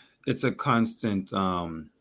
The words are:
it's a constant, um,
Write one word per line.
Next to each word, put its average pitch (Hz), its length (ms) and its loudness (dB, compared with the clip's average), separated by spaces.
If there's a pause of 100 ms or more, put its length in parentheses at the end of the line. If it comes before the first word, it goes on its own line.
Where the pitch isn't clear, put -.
(260)
it's 123 180 0
a 123 60 2
constant, 113 800 0
um, 87 580 -2 (100)